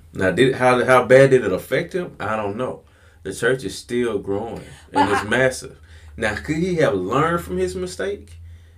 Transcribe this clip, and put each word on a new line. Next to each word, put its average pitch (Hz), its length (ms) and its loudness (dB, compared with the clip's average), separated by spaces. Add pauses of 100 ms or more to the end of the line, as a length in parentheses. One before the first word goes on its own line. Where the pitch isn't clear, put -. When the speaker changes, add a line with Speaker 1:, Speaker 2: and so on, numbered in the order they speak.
(140)
Speaker 1:
Now, 95 180 0
did, 123 240 4
how, 127 300 2
how 123 200 4
bad 135 260 8
did 123 120 6
it 95 80 -2
affect 131 420 -4
him? 180 260 -6
I 107 160 -4
don't 104 220 -6
know. 127 240 -8 (420)
The 95 100 -10
church 127 300 -2
is - 140 -8
still 120 420 -4
growing, 98 380 -6
and - 60 -16 (300)
Speaker 2:
But - 180 2
Speaker 1:
it's - 100 -2
Speaker 2:
I 104 40 -8
Speaker 1:
massive. 123 520 -2 (380)
Now, 107 200 -4
could 151 220 -6
he 180 180 -2
have 127 180 2
learned 127 500 -2
from 185 140 -8
his 185 180 -4
mistake 190 640 -10 (400)